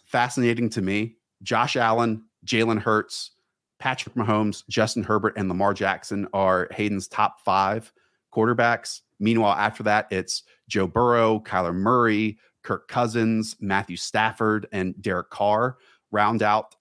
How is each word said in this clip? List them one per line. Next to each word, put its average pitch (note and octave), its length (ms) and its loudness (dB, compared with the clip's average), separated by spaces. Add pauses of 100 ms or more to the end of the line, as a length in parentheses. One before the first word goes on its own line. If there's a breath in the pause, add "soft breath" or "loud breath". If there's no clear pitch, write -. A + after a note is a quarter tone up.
fascinating A#2+ 640 0
to G#2+ 120 -4
me. G#2 360 -4 (260)
Josh A#2 320 0
Allen, A2+ 480 2 (200)
Jalen A2+ 360 2
Hurts, - 500 -2 (480)
Patrick - 380 -6
Mahomes, G#2+ 520 0
Justin A2 360 0
Herbert, G#2+ 320 0
and G2 120 -2
Lamar G2 240 0
Jackson G2 600 -4
are F#2 400 2
Hayden's G#2 340 -4
top - 380 -2
five G2 480 0 (420)
quarterbacks. A#2 680 0 (180)
Meanwhile, A2 340 2
after G#2 300 -2
that, G#2+ 260 2
it's F#2 320 -4 (260 soft breath)
Joe F#2+ 200 0
Burrow, A#2 520 4
Kyler F2 320 -2
Murray, G#2+ 680 0 (260 soft breath)
Kirk - 240 -6
Cousins, A2+ 720 0
Matthew F#2+ 360 -2
Stafford, G#2+ 760 -2
and F#2 280 -4
Derek F2+ 300 -4
Carr G#2+ 480 0 (320 soft breath)
round G#2+ 320 2
out G#2 380 0